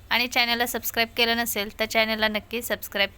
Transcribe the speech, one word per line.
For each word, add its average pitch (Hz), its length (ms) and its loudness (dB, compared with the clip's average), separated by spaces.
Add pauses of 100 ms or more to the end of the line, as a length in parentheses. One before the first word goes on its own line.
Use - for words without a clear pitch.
(100)
आणि 233 160 2
चॅनलला 240 400 2
सबस्क्राईब 233 500 -2
केलं 233 200 2
नसेल 220 420 -4
तर 214 60 0
चॅनलला 220 440 2
नक्की 214 340 -4
सबस्क्राईब - 560 -2